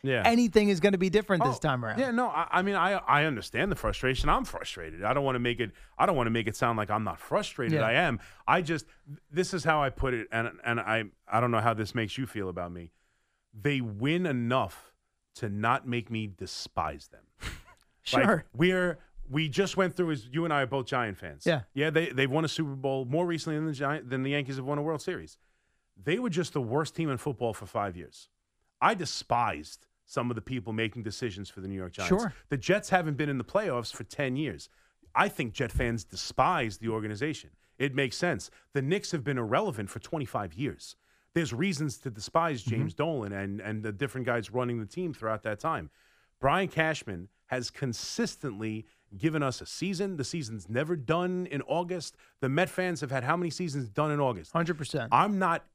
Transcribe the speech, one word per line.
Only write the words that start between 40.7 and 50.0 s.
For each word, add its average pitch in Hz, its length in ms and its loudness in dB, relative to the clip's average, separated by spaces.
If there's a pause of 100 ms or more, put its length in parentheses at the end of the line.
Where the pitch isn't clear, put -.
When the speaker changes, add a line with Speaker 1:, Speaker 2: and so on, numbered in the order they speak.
Speaker 1:
There's 160 180 0
reasons 147 460 -2
to 131 100 -8
despise 143 520 0
Speaker 2:
Mm-hmm. - 100 -6
Speaker 1:
James 117 240 0
Dolan 143 360 -2
and, 98 300 -4
and 107 220 -6
the 107 80 -4
different 123 340 -4
guys 117 240 0
running 120 300 -2
the 107 80 -6
team 170 260 -6
throughout 110 300 -4
that 107 160 -4
time. 135 320 -4 (480)
Brian 165 280 4
Cashman 131 600 -2 (200)
has 127 220 -4
consistently 110 1160 -4 (320)
given 151 260 0
us 131 180 -2
a 90 40 -14
season. 190 500 -4